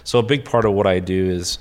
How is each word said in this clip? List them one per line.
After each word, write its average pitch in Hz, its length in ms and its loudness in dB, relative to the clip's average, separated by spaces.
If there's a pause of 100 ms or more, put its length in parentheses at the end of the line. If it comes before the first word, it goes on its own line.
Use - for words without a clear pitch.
So - 160 0
a 117 40 2
big 127 200 0
part 117 220 0
of 104 80 2
what 101 140 2
I 92 120 2
do 92 300 -2
is, 87 320 -6